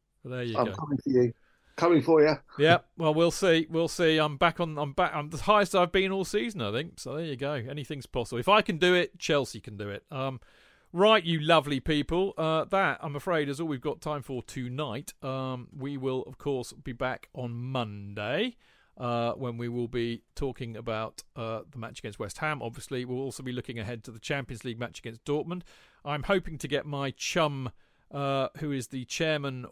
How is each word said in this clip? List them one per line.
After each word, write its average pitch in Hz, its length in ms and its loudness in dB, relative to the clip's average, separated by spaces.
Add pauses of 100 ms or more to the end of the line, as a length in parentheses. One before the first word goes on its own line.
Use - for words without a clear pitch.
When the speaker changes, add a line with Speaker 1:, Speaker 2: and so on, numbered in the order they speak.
(240)
Speaker 1:
But 131 80 -12
there 127 120 -4
you 113 140 -2
Speaker 2:
I'm 120 100 4
Speaker 1:
go. 98 60 -4
Speaker 2:
coming 143 240 -4
for - 120 -4
you. 123 240 4 (420)
Coming 170 260 6
for 156 220 6
you. 151 120 6 (220)
Speaker 1:
Yeah, 160 220 6 (180)
well, 156 160 2
we'll 165 180 4
see. 165 380 4
We'll 165 200 0
see. 160 280 4
I'm 151 200 0
back 170 240 2
on, 156 160 -4
I'm 143 160 -4
back, 175 200 2
I'm 147 160 -4
the 165 80 -8
highest 202 380 4
I've 175 160 4
been 190 200 2
all 190 120 -2
season, 214 380 -4
I 101 100 0
think. 147 280 -6
So 131 160 -8
there 165 100 -4
you 143 100 -6
go. 139 180 -4
Anything's 139 520 -8
possible. 120 340 -4
If 123 80 0
I 202 140 8
can 175 160 0
do 180 160 8
it, - 260 2
Chelsea 139 400 0
can 110 160 -14
do 101 140 -6
it. 101 200 -8
Um, 135 300 -4 (540)
right, 208 300 8
you 165 180 2
lovely 147 400 4
people. 160 560 0
Uh, 160 280 2
that, 190 360 2
I'm 147 160 -6
afraid, 151 320 0
is 139 100 -4
all 165 80 -4
we've 135 140 -4
got 147 180 -4
time 147 240 -4
for 127 200 -6
tonight. 127 800 -6
Um, 131 460 -6 (100)
we 139 200 -6
will, 131 260 -2
of - 140 -14
course, 135 340 -4
be - 220 -12
back 127 400 -4
on 123 200 -8
Monday, 120 1000 -4 (420)
uh, 120 360 -2
when 120 240 -6
we 120 100 -6
will 120 220 -2
be 117 340 -2 (120)
talking 123 420 -6
about, 110 460 -6 (120)
uh, 113 340 -6
the - 80 -16
match 110 220 -10
against 107 180 -10
West 104 200 -6
Ham. 156 240 -4
Obviously, 123 420 -6
we'll 123 160 -6
also 135 240 -8
be 127 80 -6
looking 123 260 -8
ahead 113 280 -8
to 123 60 -12
the 113 80 -16
Champions 135 440 -6
League 117 160 -6
match 120 200 -8
against 113 260 -14
Dortmund. 156 380 -2 (420)
I'm 143 180 -4
hoping 180 360 0
to 147 100 -8
get 147 160 0
my 139 260 -4
chum, 143 600 0 (380)
uh, 139 380 0 (120)
who 151 120 -4
is 131 160 -4
the 131 160 -8
chairman 143 680 -2